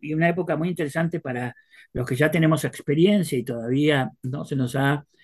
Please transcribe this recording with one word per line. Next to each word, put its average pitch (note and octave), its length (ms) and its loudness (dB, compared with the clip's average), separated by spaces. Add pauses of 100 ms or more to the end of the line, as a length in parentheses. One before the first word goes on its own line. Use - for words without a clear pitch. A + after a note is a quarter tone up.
y D3+ 120 -8
una E3 160 2
época E3+ 260 -2
muy D#3+ 140 -2
interesante E3 500 -2
para B2 340 -6 (380)
los B2 160 -4
que C3 80 -2
ya D3 160 4
tenemos D#3+ 320 4
experiencia D#3+ 720 2
y A#2 60 -2
todavía C3 680 0 (140)
no C3 220 -6
se D3+ 100 -6
nos C3 220 -2
ha C#3+ 280 0 (180)